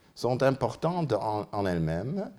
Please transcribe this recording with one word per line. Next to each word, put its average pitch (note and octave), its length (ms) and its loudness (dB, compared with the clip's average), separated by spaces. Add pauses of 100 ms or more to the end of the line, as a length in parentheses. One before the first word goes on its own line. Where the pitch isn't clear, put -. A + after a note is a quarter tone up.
(140)
sont B2 300 0
importantes C3+ 680 0
en, G#2+ 380 0
en G2+ 160 0
elles-mêmes, F#2 720 0